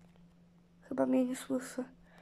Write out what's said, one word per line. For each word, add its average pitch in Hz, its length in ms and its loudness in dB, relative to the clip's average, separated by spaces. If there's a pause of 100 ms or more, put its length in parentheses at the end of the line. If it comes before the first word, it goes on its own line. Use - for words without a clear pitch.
(880)
Chyba 262 160 2
mnie 254 200 4
nie 254 100 -4
słyszy. 254 480 -4 (380)